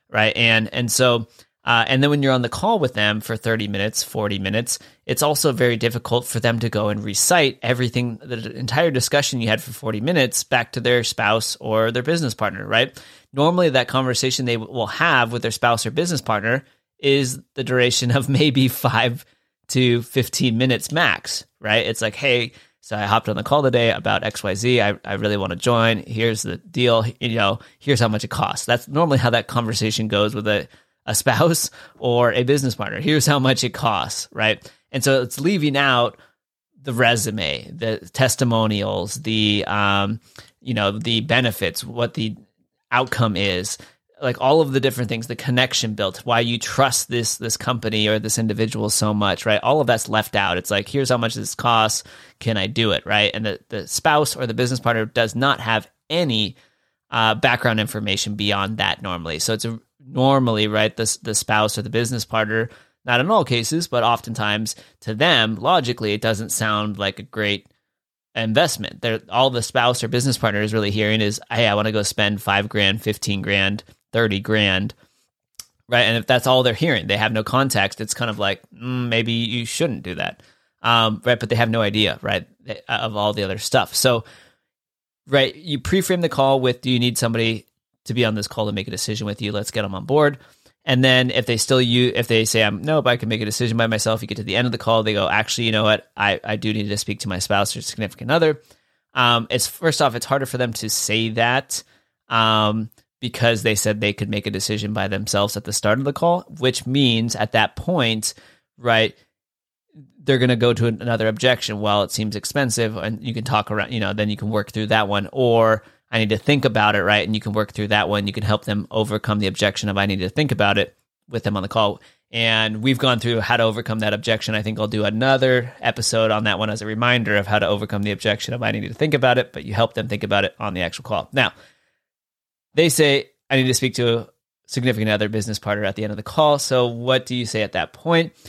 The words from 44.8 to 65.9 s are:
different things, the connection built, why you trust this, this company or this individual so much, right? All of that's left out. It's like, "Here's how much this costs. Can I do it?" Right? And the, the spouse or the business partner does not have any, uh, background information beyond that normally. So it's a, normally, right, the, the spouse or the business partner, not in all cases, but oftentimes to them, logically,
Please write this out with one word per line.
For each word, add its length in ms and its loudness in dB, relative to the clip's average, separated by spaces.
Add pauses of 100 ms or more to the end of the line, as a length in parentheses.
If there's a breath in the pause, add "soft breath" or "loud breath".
different 280 0
things, 180 -6
the 100 -8
connection 580 0
built, 240 -4
why 220 2
you 180 -2
trust 500 0
this, 280 -2
this 200 -6
company 520 0
or 100 2
this 200 -4
individual 500 -2
so 240 0
much, 320 -2
right? 180 2
All 180 2
of 60 0
that's 220 0
left 260 -2
out. 220 0
It's 140 -6
like, 180 -2
"Here's 220 -2
how 80 2
much 160 -2
this 200 -8
costs. 500 2 (340 loud breath)
Can 180 -2
I 100 -2
do 260 0
it?" 120 -2
Right? 300 2
And 100 -4
the, 240 -4
the 200 -10
spouse 480 0
or 100 -4
the 80 -4
business 260 -2
partner 240 0
does 300 -2
not 260 0
have 280 -2 (200)
any, 480 -2 (540 soft breath)
uh, 240 2
background 460 2
information 560 -4
beyond 420 -2
that 240 -2
normally. 380 -6
So 120 -2
it's 120 -4
a, 160 -8 (200)
normally, 680 2
right, 280 0
the, 260 -4
the 120 -4
spouse 420 0
or 60 -4
the 80 -8
business 340 -2
partner, 460 -2 (340 soft breath)
not 160 2
in 100 0
all 140 4
cases, 440 -2
but 160 0
oftentimes 720 -2 (260 loud breath)
to 140 -6
them, 420 2
logically, 580 0